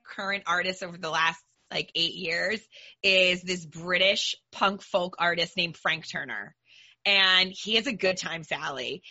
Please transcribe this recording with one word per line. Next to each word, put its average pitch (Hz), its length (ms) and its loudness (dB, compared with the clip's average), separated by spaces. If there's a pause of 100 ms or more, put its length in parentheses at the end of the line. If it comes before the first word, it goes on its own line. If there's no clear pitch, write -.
current 196 420 -6
artists 180 360 0
over 170 160 -10
the 170 100 -6
last, 165 320 2 (300)
like, 156 240 -4
eight 165 200 0
years 175 460 -2 (420)
is 185 400 4
this 180 220 -4
British 180 680 0 (180)
punk 196 300 0
folk 180 360 -2
artist 170 380 0
named 170 200 -2
Frank 160 320 -2
Turner. 120 460 -10 (520)
And 185 460 6
he 214 240 -2
is 220 100 0
a 277 60 -2
good 185 260 0
time, 165 240 -8
Sally. 143 680 -6